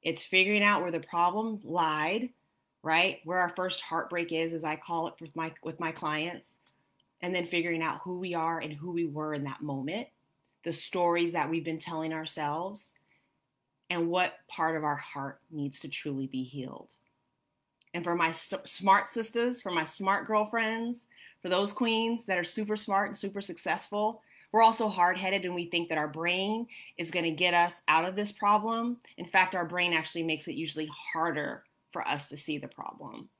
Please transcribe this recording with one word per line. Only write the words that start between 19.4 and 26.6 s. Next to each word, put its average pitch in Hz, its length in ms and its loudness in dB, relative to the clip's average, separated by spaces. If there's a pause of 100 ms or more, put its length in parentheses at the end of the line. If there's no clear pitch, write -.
for 190 100 -4
my 165 120 2
smart 190 440 2
girlfriends, 226 800 0 (360)
for 180 80 -4
those 196 220 4
queens 226 540 2
that 185 120 0
are 175 60 0
super 214 320 0
smart 202 320 2
and 208 100 -6
super 196 240 -4
successful, 208 800 -2 (300)
we're 220 100 8
also 226 280 8
hard-headed 185 560 2
and 180 100 -2
we 175 100 -2
think 170 240 0
that 160 80 2
our 151 100 2
brain 190 600 0 (300)